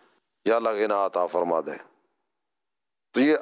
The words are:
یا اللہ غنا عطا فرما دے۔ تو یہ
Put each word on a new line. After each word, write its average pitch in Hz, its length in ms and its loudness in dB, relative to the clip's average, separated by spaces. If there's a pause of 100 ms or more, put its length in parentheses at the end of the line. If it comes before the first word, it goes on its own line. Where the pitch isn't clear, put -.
(440)
یا 110 120 2
اللہ 113 120 0
غنا 104 380 0
عطا 90 200 0
فرما 87 340 0
دے۔ - 300 -10 (1200)
تو 120 80 0
یہ 147 220 4